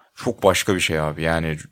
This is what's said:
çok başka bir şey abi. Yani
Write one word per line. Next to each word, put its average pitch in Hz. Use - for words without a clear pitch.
çok -
başka 95
bir 90
şey 82
abi. 78
Yani 82